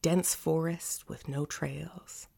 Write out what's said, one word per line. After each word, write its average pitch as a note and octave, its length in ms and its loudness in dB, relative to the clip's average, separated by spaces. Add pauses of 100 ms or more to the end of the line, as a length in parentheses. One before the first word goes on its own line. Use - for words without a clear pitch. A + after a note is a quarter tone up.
dense F3 320 4
forests E3 720 0
with - 200 -10
no C#3+ 200 -2
trails. D3 800 -6 (100)